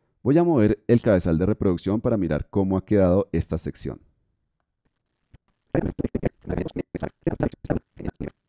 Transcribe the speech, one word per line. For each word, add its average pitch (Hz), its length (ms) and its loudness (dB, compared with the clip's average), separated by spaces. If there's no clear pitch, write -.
Voy 139 160 4
a 175 60 4
mover 113 420 2
el 120 140 4
cabezal 90 380 2
de 90 80 0
reproducción 98 540 0
para 117 160 0
mirar 80 340 -2
cómo 95 260 0
ha 92 80 -2
quedado 95 480 4
esta 82 260 -2
sección. - 420 -10